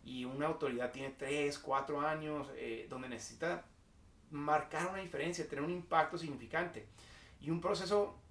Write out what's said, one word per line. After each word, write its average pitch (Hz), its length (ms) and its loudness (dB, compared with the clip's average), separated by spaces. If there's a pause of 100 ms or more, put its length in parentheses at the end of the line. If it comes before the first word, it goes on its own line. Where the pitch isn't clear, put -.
y 127 220 -6
una 139 220 0
autoridad 127 440 0
tiene 135 260 -6
tres, 143 420 0
cuatro 139 420 0
años, 151 540 -2
eh, 117 340 -4
donde 127 180 -6
necesita 123 580 -4 (680)
marcar 151 580 2
una 190 100 -2
diferencia, 165 480 -2
tener 143 160 -2
un 170 80 0
impacto 170 460 4
significante, 143 720 -4 (520)
y 143 120 -2
un 170 100 2
proceso 196 580 4 (120)